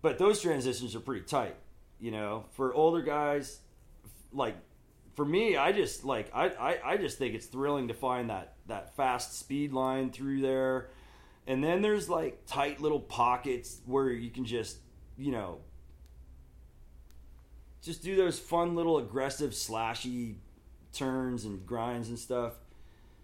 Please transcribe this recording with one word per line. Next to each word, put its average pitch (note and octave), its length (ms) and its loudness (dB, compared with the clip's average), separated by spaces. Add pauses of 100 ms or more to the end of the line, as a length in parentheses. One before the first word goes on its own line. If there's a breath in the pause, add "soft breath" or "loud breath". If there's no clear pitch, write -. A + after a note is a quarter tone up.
But D3+ 160 2
those G#3 240 6
transitions B2 540 0
are A2+ 60 -6
pretty A2 240 -6
tight, A#2 320 -2 (420)
you A2+ 120 -6
know. G#2+ 400 -4
For B2+ 220 0
older D#3+ 280 6
guys, D3 580 0 (720)
like, A#2+ 240 -2 (600)
for D3 100 2
me, F#3 320 4
I D3 140 4
just, F#3 340 0
like, A#2+ 280 -2
I, D3+ 160 2
I, C#3+ 420 -2
I G3 60 2
just E3+ 200 -2
think A#2+ 160 0
it's - 140 -8
thrilling C#3 400 0
to A2+ 80 -2
find B2 340 -2
that, F#2+ 240 -6 (140)
that G#2 280 -8
fast B2+ 440 0
speed C#3+ 340 -2
line C3 380 0
through C3+ 300 -2
there. C3 480 2 (580 loud breath)
And C3 160 2
then F3 180 4
there's, G#3 260 4
like, D#3+ 380 -2
tight C#3+ 340 -2
little D3 200 2
pockets B2 840 0
where C3 240 4
you A#2 200 -4
can A#2 160 -4
just, A2 320 -2 (400)
you C3+ 140 -2
know, F#2+ 280 -4 (2250)
just E3 220 -8
do F#3+ 120 0
those F3+ 240 4
fun E3+ 360 2
little E3 220 4
aggressive C3 540 0
slashy A2+ 840 -4 (580)
turns B2+ 520 -2
and F#2+ 200 -6
grinds A#2 440 -2
and A#2 100 -6
stuff. B2 340 -2 (720 soft breath)